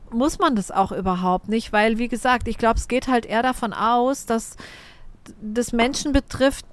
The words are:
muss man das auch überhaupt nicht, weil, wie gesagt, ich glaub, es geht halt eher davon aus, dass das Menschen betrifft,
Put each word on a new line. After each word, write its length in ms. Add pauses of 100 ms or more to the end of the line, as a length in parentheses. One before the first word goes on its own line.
(120)
muss 280
man 180
das 140
auch 200
überhaupt 560
nicht, 240
weil, 280
wie 100
gesagt, 400
ich 80
glaub, 180
es 140
geht 180
halt 180
eher 180
davon 280
aus, 540
dass 320 (840)
das 300
Menschen 400
betrifft, 600